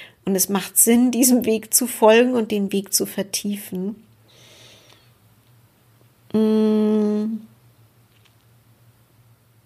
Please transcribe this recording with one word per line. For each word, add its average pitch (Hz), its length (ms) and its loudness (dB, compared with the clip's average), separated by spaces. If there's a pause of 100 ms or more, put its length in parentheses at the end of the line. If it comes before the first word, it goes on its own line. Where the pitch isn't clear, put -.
(240)
Und 190 120 -2
es 185 120 -2
macht 196 280 -6
Sinn, 240 340 4
diesem 240 360 2
Weg 220 260 -2
zu - 140 -2
folgen 233 480 4
und 226 160 -4
den 202 220 -4
Weg 196 200 -6
zu - 140 -2
vertiefen. 202 920 -8 (2250)
Mm. 214 1080 0 (2250)